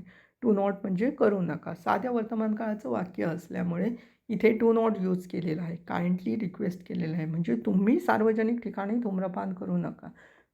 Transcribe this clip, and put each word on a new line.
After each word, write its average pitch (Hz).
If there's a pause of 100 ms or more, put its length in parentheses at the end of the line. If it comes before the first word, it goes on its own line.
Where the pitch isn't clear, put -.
(460)
do 226
not 196
म्हणजे 196
करू 208
नका. 170
साध्या 208
वर्तमानकाळाचं 220
वाक्य 208
असल्यामुळे 175 (400)
इथे 214
do 226
not 226 (100)
यूज 185
केलेलं 170
आहे, 165
काइंडली 180
रिक्वेस्ट 185
केलेलं 175
आहे, 160
म्हणजे 170
तुम्ही 214
सार्वजनिक 220
ठिकाणी 202
धूम्रपान 190
करू 185
नका. - (460)